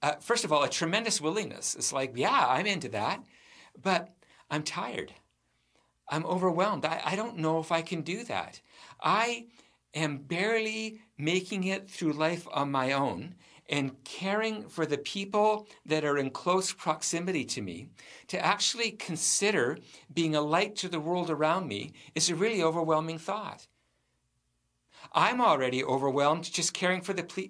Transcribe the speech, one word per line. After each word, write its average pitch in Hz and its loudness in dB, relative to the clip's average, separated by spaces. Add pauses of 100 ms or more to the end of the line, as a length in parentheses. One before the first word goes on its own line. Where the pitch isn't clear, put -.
uh, 151 0
first - 0
of 156 0
all, 147 4
a 127 0
tremendous 202 0
willingness. 175 -4
It's - -2
like, 135 -2
"Yeah, 208 4
I'm 139 2
into 175 -2
that, 113 -2 (580)
but 175 0 (360)
I'm 151 -2
tired. 202 -6 (960)
I'm 156 -2
overwhelmed. 180 2
I, 160 -2
I 165 0
don't 226 -4
know 160 2
if 156 -8
I 165 2
can 165 -6
do 202 -6
that. 95 -6 (400)
I 233 2 (480)
am 147 0
barely 220 -2 (160)
making 185 0
it 190 -2
through 156 -2
life 165 0
on 139 0
my 131 2
own, 139 -2 (320)
and 139 -2
caring 214 -4
for 160 -2
the 143 0
people 208 0 (180)
that 151 2
are 143 2
in 135 0
close 185 0
proximity 170 -2
to - -6
me, 92 -10 (360)
to - -2
actually 208 2
consider 170 0 (340)
being 160 2
a 151 4
light 175 2
to 185 -6
the 170 -2
world 170 0
around 156 2
me 113 -6 (220)
is 165 2
a 175 0
really 202 0
overwhelming 160 2
thought. 196 -8 (1400)
I'm 220 4
already 131 4
overwhelmed 139 2
just - -2
caring 185 0
for 190 -4
the 180 -2
ple-, 190 -8